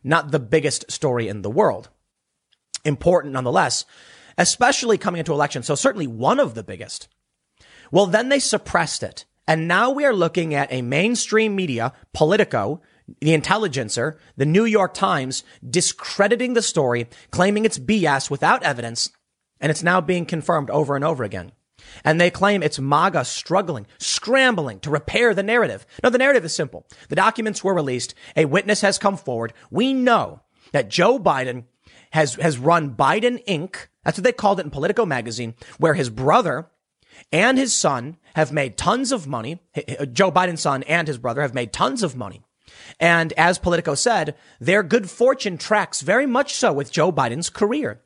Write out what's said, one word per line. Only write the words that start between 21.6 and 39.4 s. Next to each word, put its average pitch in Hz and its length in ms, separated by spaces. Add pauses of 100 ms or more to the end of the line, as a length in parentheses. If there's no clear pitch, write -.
And 160 160
they 175 100
claim 196 320
it's 151 160
maga 147 460
struggling, 165 640 (120)
scrambling 214 840
to 151 100
repair 214 440
the 190 80
narrative. 196 440 (160)
Now, 254 80
the 247 80
narrative 262 260
is 160 100
simple. 131 320 (220)
The 147 80
documents 220 480
were 190 100
released. 131 400 (220)
A 156 80
witness 196 380
has 196 160
come 196 180
forward. 117 380 (160)
We 240 220
know 233 500 (300)
that 123 180
Joe 214 280
Biden 131 460 (480)
has, 156 220
has 156 240
run 147 360
Biden 214 520
Inc. 180 400 (180)
That's - 140
what 185 60
they 247 80
called 196 280
it 175 40
in 147 60
Politico 180 360
magazine, 117 480 (240)
where 151 160
his 139 160
brother 147 580 (640)
and 226 240
his 254 160
son 143 460 (160)
have 156 180
made 139 240
tons 233 340
of 214 160
money. 135 340 (140)